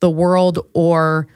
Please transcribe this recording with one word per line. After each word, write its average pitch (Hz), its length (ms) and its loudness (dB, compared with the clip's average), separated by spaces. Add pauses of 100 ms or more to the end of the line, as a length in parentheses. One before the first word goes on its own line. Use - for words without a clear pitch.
the 180 80 2
world 180 640 0
or 160 640 0